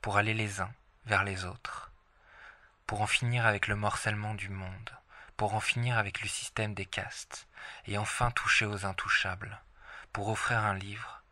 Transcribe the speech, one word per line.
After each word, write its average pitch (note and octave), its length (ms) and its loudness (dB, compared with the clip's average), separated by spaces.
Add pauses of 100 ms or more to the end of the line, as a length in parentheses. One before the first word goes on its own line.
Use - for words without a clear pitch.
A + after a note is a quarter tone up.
Pour G2+ 160 0
aller G#2 180 4
les G#2 260 -2
uns G2 120 -4 (320)
vers G#2 180 4
les F#2+ 220 -2
autres. - 480 -8 (960)
Pour G#2 120 -2
en G#2+ 60 2
finir A#2+ 400 4
avec G#2 220 4
le G#2+ 80 2
morcellement G#2 580 0
du G2+ 140 -8
monde, F#2+ 420 -8 (460)
pour G#2 180 0
en G#2+ 60 2
finir A#2+ 380 2
avec G2+ 220 0
le G#2 80 -4
système - 460 -2
des G2 120 -4
castes, - 600 -8 (400)
et G2+ 100 -2
enfin A#2+ 360 2
toucher - 340 4
aux G2+ 200 0
intouchables, G2 760 0 (520)
pour G2+ 160 -2
offrir A2+ 300 2
un G#2+ 160 4
livre G2+ 420 -8 (160)